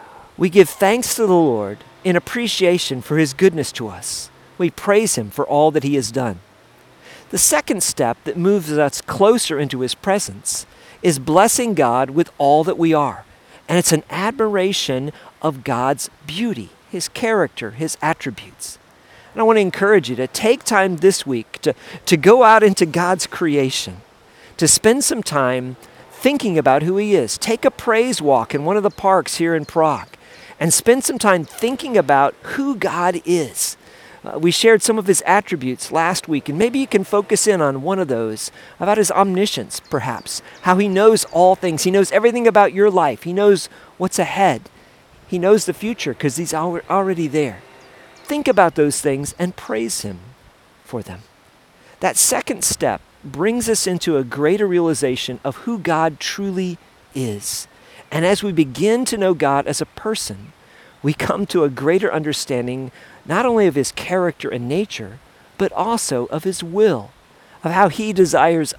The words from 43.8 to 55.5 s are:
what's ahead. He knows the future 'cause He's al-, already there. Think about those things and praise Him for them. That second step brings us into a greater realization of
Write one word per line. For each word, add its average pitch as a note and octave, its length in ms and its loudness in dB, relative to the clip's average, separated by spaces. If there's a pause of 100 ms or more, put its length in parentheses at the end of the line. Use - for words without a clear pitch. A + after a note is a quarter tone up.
what's F#3 200 -4
ahead. F3 520 0 (580)
He F3+ 100 -4
knows G3 280 4
the F3 80 -4
future G3+ 400 -6
'cause C3 240 -4
He's E3 160 -6
al-, E3+ 260 -2 (100)
already F#3 380 0
there. C#3 340 -2 (640)
Think D4 240 -4
about F#3 280 4
those D3 260 0
things C#3 360 -4
and F3+ 200 -4
praise - 460 -6
Him F#2+ 160 -10 (640)
for A2+ 180 -10
them. F#2 200 -16 (760)
That F3+ 160 -2
second - 480 -2
step - 380 -2 (240)
brings G#3+ 420 -4
us A3 200 0
into F3 280 -2
a C3+ 80 0
greater D3+ 440 0
realization D3+ 760 -2
of C3+ 140 -6